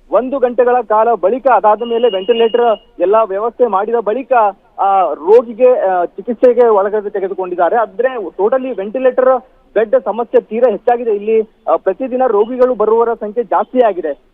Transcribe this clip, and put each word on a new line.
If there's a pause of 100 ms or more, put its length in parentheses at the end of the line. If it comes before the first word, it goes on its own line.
(100)
ಒಂದು
ಗಂಟೆಗಳ
ಕಾಲ
ಬಳಿಕ, (100)
ಅದಾದ
ಮೇಲೆ
ವೆಂಟಿಲೇಟರ್ (220)
ಎಲ್ಲ
ವ್ಯವಸ್ಥೆ
ಮಾಡಿದ
ಬಳಿಕ (460)
ಆ
ರೋಗಿಗೆ,
ಆ,
ಚಿಕಿತ್ಸೆಗೆ
ಒಳಗಡೆ
ತೆಗೆದುಕೊಂಡಿದ್ದಾರೆ.
ಆದ್ರೆ
totally
ವೆಂಟಿಲೇಟರ್ (340)
ಬೆಡ್ (100)
ಸಮಸ್ಯೆ
ತೀರಾ
ಹೆಚ್ಚಾಗಿದೆ.
ಇಲ್ಲಿ,
ಆ,
ಪ್ರತಿದಿನ
ರೋಗಿಗಳು
ಬರುವವರ
ಸಂಖ್ಯೆ
ಜಾಸ್ತಿ
ಆಗಿದೆ. (140)